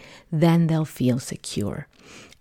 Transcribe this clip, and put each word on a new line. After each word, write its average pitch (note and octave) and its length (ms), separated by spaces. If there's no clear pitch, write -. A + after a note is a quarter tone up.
then E3 360
they'll D#3 180
feel B2 320
secure. - 680